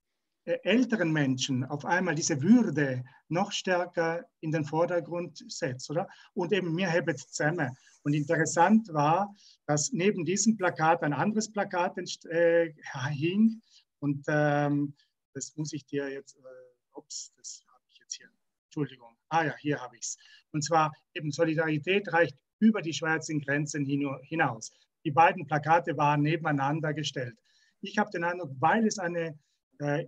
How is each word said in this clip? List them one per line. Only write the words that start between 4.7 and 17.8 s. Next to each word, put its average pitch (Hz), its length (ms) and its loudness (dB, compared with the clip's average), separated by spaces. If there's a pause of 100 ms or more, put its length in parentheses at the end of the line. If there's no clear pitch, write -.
setzt, 127 420 -8
oder? 180 180 -4 (260)
Und 190 180 -4
eben, 180 240 0
wir 180 140 0
heben 165 260 0
zusammen. 151 600 -2 (260)
Und 147 120 2
interessant 165 800 4
war, 165 420 2 (320)
dass 147 260 0
neben 185 320 2
diesem 202 320 2
Plakat 170 460 2
ein 147 100 0
anderes 202 400 -2
Plakat 190 460 -2
entst-, - 280 -10
äh, 170 460 4 (380)
hing. 185 500 2 (380)
Und, 143 300 -4
ähm, 147 640 2 (400)
das - 220 -14
muss 151 160 -8
ich 143 140 -10
dir 139 240 -6
jetzt, 139 260 -14
äh, 127 640 -20
ups, - 380 -16
das - 360 -18
habe - 160 -20